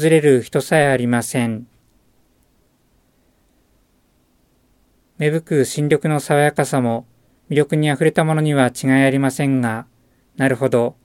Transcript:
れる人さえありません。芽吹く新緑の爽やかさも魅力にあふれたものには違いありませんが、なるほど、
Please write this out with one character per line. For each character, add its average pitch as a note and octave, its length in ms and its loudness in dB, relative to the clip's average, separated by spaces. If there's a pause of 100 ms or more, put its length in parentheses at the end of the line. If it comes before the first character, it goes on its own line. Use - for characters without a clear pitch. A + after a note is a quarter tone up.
れ D#3+ 160 4
る C#3 220 4
人 - 180 -4
さ D#3+ 180 0
え D3 80 4
あ C3+ 100 2
り B2 100 -2
ま A#2+ 160 0
せ A#2+ 240 -4
ん。 A2+ 200 -8 (3500)
芽 D3+ 120 0
吹 D#3+ 160 -4
く C#3+ 180 2
新 - 200 -4
緑 D3 240 0
の D3+ 120 -2
爽 D3 200 0
や D3 120 2
か C#3+ 120 -2
さ C3+ 160 -2
も A#2+ 260 -4 (440)
魅 D3+ 60 -4
力 D3 200 0
に D3+ 140 2
あ C#3 60 0
ふ E3+ 80 0
れ D#3 80 2
た E3+ 100 0
も D#3 120 0
の D#3 60 0
に D3+ 140 0
は C3+ 140 2
違 - 180 -6
い C3 40 2
あ C3+ 200 4
り C3+ 80 0
ま C#3 120 0
せ C#3+ 160 -4
ん C3 140 0
が、 A2+ 260 -4 (500)
な C3+ 120 0
る B2+ 80 -2
ほ B2 120 0
ど、 A#2+ 360 0